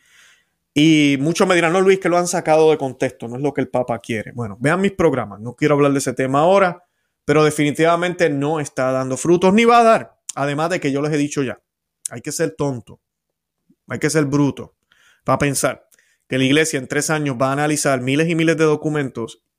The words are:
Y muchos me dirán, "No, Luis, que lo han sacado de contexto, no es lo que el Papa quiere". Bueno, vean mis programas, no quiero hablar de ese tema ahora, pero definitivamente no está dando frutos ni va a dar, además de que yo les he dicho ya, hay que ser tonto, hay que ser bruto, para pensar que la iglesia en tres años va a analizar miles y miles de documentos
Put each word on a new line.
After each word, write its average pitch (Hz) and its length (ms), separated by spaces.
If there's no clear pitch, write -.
Y 147 460
muchos 170 280
me 185 80
dirán, 170 180
"No, 190 80
Luis, 190 180
que 180 100
lo 175 80
han 175 100
sacado 160 440
de 151 60
contexto, 131 500
no 117 80
es 131 60
lo 143 120
que 139 80
el 127 80
Papa 120 300
quiere". 110 320
Bueno, 107 280
vean 160 220
mis 196 120
programas, 123 460
no 117 160
quiero 151 200
hablar 143 160
de 139 80
ese 127 140
tema 131 260
ahora, 185 440
pero 151 180
definitivamente 165 840
no 147 300
está 131 320
dando 131 260
frutos 180 360
ni 226 120
va 233 140
a 233 40
dar, 226 360
además 143 360
de 180 80
que 143 120
yo 139 100
les 151 120
he 151 40
dicho 147 260
ya, 113 180
hay 120 120
que 151 100
ser 156 200
tonto, 135 480
hay 120 120
que 151 100
ser 151 160
bruto, 139 500
para 131 140
pensar 135 500
que 131 100
la 131 60
iglesia 147 360
en 127 80
tres 147 220
años 147 300
va 131 100
a 135 40
analizar 143 480
miles 139 260
y 170 80
miles 160 220
de 160 60
documentos 151 800